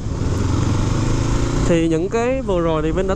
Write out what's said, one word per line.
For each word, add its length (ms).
Thì 220
những 200
cái 340
vừa 180
rồi 220
thì 80
Vinh 180
đã 80